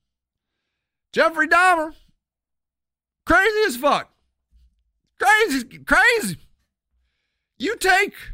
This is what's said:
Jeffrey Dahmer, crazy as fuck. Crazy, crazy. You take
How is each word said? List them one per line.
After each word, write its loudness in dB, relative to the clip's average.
Jeffrey 0
Dahmer, 2
crazy 2
as -4
fuck. -2
Crazy, -2
crazy. 0
You -6
take 0